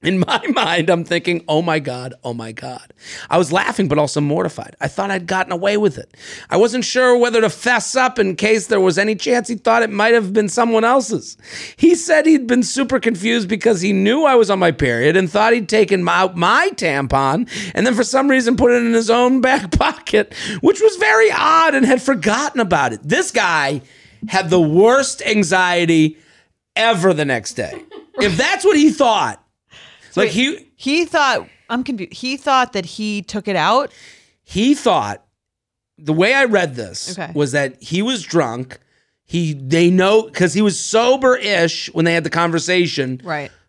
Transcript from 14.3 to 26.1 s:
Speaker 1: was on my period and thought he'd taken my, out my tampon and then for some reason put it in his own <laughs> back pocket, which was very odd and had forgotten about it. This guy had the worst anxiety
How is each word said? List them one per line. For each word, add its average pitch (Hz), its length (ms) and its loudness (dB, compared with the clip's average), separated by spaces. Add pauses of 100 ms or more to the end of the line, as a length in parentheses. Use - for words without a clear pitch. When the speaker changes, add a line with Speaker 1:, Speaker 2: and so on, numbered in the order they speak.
Speaker 1:
was 226 120 4
on 196 100 0
my 175 140 2
period 131 460 2
and 185 120 0
thought 214 220 2
he'd 233 160 -2
taken 196 340 2
my, 175 180 0
out 185 140 0
my 220 420 2
tampon 139 680 -2 (280)
and 208 120 0
then 254 80 2
for 226 80 0
some 269 260 0
reason 254 280 2
put 240 160 4
it 240 100 2
in 233 120 0
his 226 160 0
own 247 300 2
<laughs> - 20 -4
back 254 280 0
pocket, - 600 0 (300)
which 370 180 2
was 415 160 4
very 427 340 2
odd 320 440 2
and 269 100 4
had 254 160 2
forgotten 247 600 -2
about 147 320 0
it. 107 100 -12
This 277 280 0
guy 151 500 0 (460)
had 185 200 0
the 180 140 4
worst 208 640 2
anxiety 175 920 2 (580)